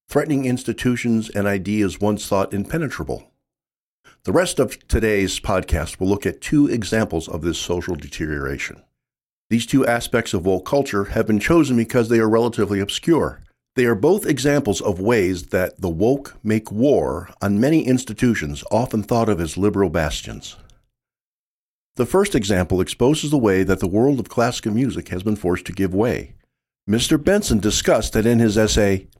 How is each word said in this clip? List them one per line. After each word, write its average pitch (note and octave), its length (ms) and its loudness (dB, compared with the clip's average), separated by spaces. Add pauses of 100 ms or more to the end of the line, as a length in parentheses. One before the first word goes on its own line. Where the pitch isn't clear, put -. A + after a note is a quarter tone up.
threatening C#3+ 360 0
institutions A#2+ 840 -2
and G2+ 160 -2
ideas G2+ 540 -2
once G2+ 280 -2
thought G2 260 -2
impenetrable. G2 800 -6 (920)
The F#2 80 -2
rest F3 260 0
of B2+ 200 -2 (100)
today's G#2+ 520 2
podcast F2 580 -2
will F#2+ 100 0
look G2 160 0
at - 160 -4
two D3 260 2
examples G#2 600 -2
of D#2+ 140 -8
this E2 160 -2
social F2 360 -4
deterioration. C#2+ 880 -8 (680)
These A#2 160 0
two C3+ 200 2
aspects A#2+ 460 0
of F2 140 -2
woke F#2 180 0
culture C3+ 400 -2
have A2 220 -2
been A2 120 2
chosen C#3 380 2
because A#2 320 0
they A#2 100 4
are A2 100 4
relatively A2 520 0
obscure. G2 640 0 (340)
They B2+ 80 2
are A#2 100 4
both D#3 300 2
examples C3+ 560 0
of F#2+ 200 -2
ways F#2+ 480 2
that F#2 320 -2
the F#2 100 -2
woke A2+ 520 0
make A2 300 -2
war F#2 580 0 (120)
on G2+ 180 2
many D3 260 2
institutions A2 840 0
often A2+ 320 0
thought A2+ 260 0
of G2 120 0
as E2 180 -4
liberal G2 320 2
bastions. - 640 -6 (1400)
The A#2+ 100 0
first G3 280 2
example F#2+ 460 2
exposes C#3+ 500 0
the D3+ 80 2
way G2 240 4
that F#2 180 0
the G2 60 -2
world A#2+ 320 2
of G#2 100 -6
classical A#2+ 440 -2
music G#2+ 380 -2
has F2+ 120 -6
been G#2+ 140 0
forced F2+ 300 -2
to - 60 -10
give F#2 220 -2
way. G2+ 400 -2 (520)
Mister B2 320 2
Benson F#3 400 2
discussed G#2+ 560 0
that A2 120 2
in A#2+ 120 4
his A2 180 4
essay, G2+ 520 2 (120)